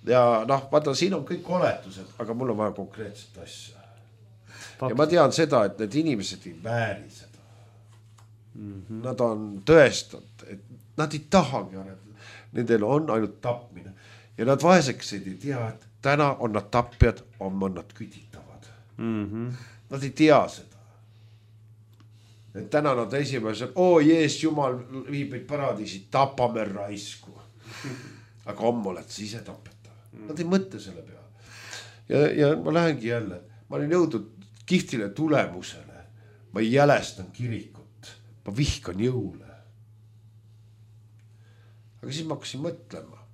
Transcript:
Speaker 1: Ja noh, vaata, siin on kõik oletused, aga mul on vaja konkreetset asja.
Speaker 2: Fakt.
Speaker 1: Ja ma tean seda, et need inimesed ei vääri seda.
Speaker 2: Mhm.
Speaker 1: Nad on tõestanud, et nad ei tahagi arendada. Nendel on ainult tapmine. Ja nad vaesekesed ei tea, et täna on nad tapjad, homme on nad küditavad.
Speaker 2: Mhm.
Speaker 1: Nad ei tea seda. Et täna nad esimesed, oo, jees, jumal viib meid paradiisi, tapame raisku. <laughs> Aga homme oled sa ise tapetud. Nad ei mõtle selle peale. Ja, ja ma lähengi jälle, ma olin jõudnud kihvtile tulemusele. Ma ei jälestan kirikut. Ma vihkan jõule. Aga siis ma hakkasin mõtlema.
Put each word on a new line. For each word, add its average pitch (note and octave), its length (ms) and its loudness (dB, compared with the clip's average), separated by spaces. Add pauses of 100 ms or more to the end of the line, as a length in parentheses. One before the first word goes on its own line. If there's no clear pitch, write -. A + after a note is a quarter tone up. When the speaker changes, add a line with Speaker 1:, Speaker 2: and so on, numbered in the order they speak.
Speaker 1:
Ja A#2+ 420 4
noh, C3+ 240 0
vaata, C#3+ 240 2
siin F#3 180 0
on C#3+ 120 -6
kõik - 200 -8
oletused, A#2 600 -2 (140)
aga A2+ 140 -6
mul B2+ 180 -4
on G#2 60 -2
vaja G#2 140 0
konkreetset G2 680 -14
asja. - 400 -18 (1000)
Speaker 2:
Fakt. C3 120 -2
Speaker 1:
Ja A2 60 -2
ma D3 120 6
tean D#3 240 8
seda, C#3 340 4
et G2+ 140 -4
need G#2+ 160 -4
inimesed C3 520 -2
ei E2+ 160 -14
vääri A2+ 460 -4
seda. - 180 -20 (1300)
Speaker 2:
Mhm. G2+ 480 -12
Speaker 1:
Nad B2 180 -4
on G#2+ 420 -2
tõestanud, - 880 6
et G2 100 -14 (380)
nad D3+ 160 -2
ei D3+ 60 -8 (100)
tahagi B2+ 460 2
arendada. F#2+ 420 -16 (340)
Nendel A#2 320 2
on C#3+ 260 2
ainult G#2+ 320 -2
tapmine. G2 520 -8 (440)
Ja A2+ 80 -2
nad C3+ 160 4
vaesekesed C3+ 680 2
ei F#2 80 -10
tea, C3 340 -6
et - 160 -16 (160)
täna C#3+ 380 2
on A#2 120 -2
nad G#2 200 -4
tapjad, A#2+ 500 2 (180)
homme G2 260 -4
on F#2+ 100 -4
nad - 180 -14
küditavad. - 720 -20 (320)
Speaker 2:
Mhm. A2+ 500 -4 (420)
Speaker 1:
Nad C3+ 140 -8
ei C#3 60 -6
tea D3+ 380 6
seda. - 300 -16 (1800)
Et - 140 -10
täna D3 260 2
nad A#2 180 -2
esimesed, B2 640 -4
oo, F3 240 8
jees, D#3 440 6
jumal C#3+ 360 0 (300)
viib C#3 220 -6
meid B2 160 -10
paradiisi, G#2+ 640 -6
tapame B2 560 0
raisku. G2+ 680 -10 (560)
<laughs> - 600 -16
Aga G2 100 -12
homme A2+ 300 0
oled F2 180 -10
sa - 160 -14
ise G#2+ 160 -12
tapetud. - 420 -20 (320)
Nad A2 260 -12
ei E3+ 60 -4
mõtle F#3+ 340 -2
selle F2+ 220 -16
peale. - 180 -20 (840)
Ja, C#3 280 2
ja C#3+ 220 4
ma D#3+ 180 -2
lähengi D#3 340 0
jälle, G#2+ 300 -4 (280)
ma C#3 120 -8
olin D3 140 -2
jõudnud D#3+ 340 0 (400)
kihvtile C#3 440 0
tulemusele. B2 760 -2 (680)
Ma G2 60 -4
ei A2+ 140 0
jälestan B2+ 580 2
kirikut. - 800 -12 (300)
Ma G2+ 140 -10
vihkan G#2 460 -4
jõule. A#2 480 -4 (2500)
Aga B2 140 -12
siis D#3+ 160 -8
ma D3+ 80 -4
hakkasin - 280 -10
mõtlema. - 560 -12 (140)